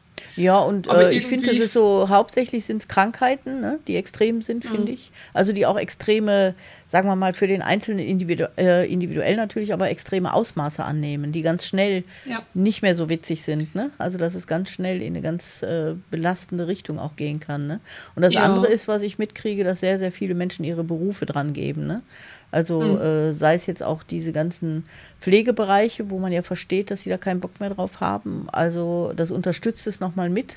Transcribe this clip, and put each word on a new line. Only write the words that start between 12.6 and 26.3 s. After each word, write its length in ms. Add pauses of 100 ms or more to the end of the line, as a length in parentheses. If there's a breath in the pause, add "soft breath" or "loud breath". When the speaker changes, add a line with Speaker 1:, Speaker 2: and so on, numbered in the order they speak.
Speaker 1:
mehr 140
so 140
witzig 340
sind, 320
ne? 240
Also 180
dass 160
es 140
ganz 240
schnell 320
in 100
eine 80
ganz, 400
äh, 320 (160)
belastende 560
Richtung 320
auch 180
gehen 240
kann, 280
ne? 120 (360 loud breath)
Und 80
das 100
Speaker 2:
Ja. 80
Speaker 1:
andere 260
ist, 200
was 160
ich 160
mitkriege, 440
dass 180
sehr, 180
sehr 120
viele 220
Menschen 320
ihre 180
Berufe 440
dran 260
geben, 320
ne? 160 (480 loud breath)
Also, 300
Speaker 2:
Mhm. 220
Speaker 1:
äh, 320
sei 220
es 100
jetzt 180
auch 200
diese 280
ganzen 540 (340 loud breath)
Pflegebereiche, 920
wo 80
man 140